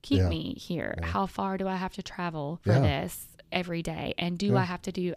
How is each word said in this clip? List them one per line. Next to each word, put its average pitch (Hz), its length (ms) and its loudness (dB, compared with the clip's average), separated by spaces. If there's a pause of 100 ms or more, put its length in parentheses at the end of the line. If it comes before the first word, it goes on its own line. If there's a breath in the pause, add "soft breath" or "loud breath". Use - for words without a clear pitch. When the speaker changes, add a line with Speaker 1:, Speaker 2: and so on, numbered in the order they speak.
Speaker 1:
keep - 180 2
Speaker 2:
Yeah. 92 100 6
Speaker 1:
me - 260 -2
here? - 420 -4
Speaker 2:
Yeah. 85 100 -4
Speaker 1:
How 196 200 0
far 190 320 -2
do 190 80 -2
I 190 80 -2
have 185 180 -4
to - 80 -8
travel 160 600 -6
for 98 80 4
Speaker 2:
Yeah. 123 80 8
Speaker 1:
this 135 480 0 (240)
every 175 320 0
day? - 340 -4
And 175 200 0
do 202 100 0
Speaker 2:
Yeah. 202 100 6
Speaker 1:
I 190 60 6
have 175 200 -4
to 190 80 -4
do 180 260 -2